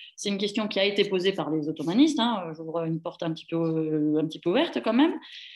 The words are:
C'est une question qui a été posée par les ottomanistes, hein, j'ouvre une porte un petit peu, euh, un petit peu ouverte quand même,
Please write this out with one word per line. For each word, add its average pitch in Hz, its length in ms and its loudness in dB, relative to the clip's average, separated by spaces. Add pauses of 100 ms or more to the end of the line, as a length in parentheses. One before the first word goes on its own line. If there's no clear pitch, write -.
(160)
C'est - 140 -6
une 202 80 -2
question 208 300 -2
qui 202 120 -2
a 196 60 4
été 202 240 2
posée 185 240 2
par 156 160 -4
les 151 180 -2
ottomanistes, 220 520 4
hein, 202 360 -2
j'ouvre 160 280 -4
une 165 180 -2
porte 170 220 -8
un 165 100 -2
petit - 140 -12
peu, 165 100 -4
euh, 156 640 0
un 156 80 2
petit 156 120 -8
peu 170 120 0
ouverte - 320 0
quand 220 100 0
même, 320 260 4 (360)